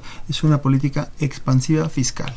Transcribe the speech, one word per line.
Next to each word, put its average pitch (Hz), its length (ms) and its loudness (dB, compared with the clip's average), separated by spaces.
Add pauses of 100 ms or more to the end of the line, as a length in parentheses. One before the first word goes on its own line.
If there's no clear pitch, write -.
(300)
es - 120 -2
una 151 200 4
política 135 480 0 (100)
expansiva 147 720 2
fiscal - 460 -2